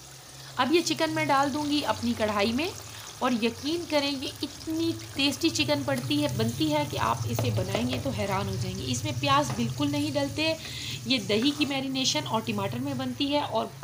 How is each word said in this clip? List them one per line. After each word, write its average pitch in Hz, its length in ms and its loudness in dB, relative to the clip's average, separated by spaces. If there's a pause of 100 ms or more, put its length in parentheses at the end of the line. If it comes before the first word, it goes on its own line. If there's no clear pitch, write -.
(580)
अब 262 160 2
ये 349 80 6
चिकन 320 300 0
मैं 311 160 0
डाल 285 220 4
दूँगी 294 340 0
अपनी 233 320 0
कढ़ाई 214 380 2
में 302 160 0 (540)
और 254 120 4
यकीन 262 500 0
करें 285 240 2
ये 285 220 -4 (120)
इतनी 320 480 -2 (240)
tasty 285 360 2
chicken 294 320 2
पड़ती 269 320 0
है, 294 220 2
बनती 233 300 0
है 294 180 2
कि - 140 -4
आप - 280 2
इसे 240 260 0
बनाएंगे 233 460 0
तो 269 120 -2
हैरान 196 360 0
हो 196 80 -2
जाएंगे। 185 300 -4
इसमें 294 340 -2
प्याज 285 340 4
बिल्कुल 240 360 0
नहीं 294 240 0
डलते, 285 420 0 (520)
ये 262 120 4
दही 220 320 2
की 294 160 0
marination 269 560 0
और 220 200 0
टमाटर 202 360 -2
में 269 180 -2
बनती 254 300 -2
है 285 140 2
और 226 300 -2 (120)